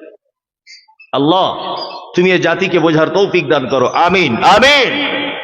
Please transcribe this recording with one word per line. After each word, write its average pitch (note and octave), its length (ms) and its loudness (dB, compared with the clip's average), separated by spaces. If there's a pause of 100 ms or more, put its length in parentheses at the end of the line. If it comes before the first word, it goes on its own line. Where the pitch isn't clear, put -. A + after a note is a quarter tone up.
(1120)
আল্লাহ, D3 640 -2 (400)
তুমি F3+ 160 2
এ F3+ 60 4
জাতিকে E3+ 420 0
বোঝার D#3 280 2
তৌফিক F3 420 0
দান C#3 180 0
করো, B2+ 200 0
আমিন, E3 560 0
আমিন। A3 760 2 (240)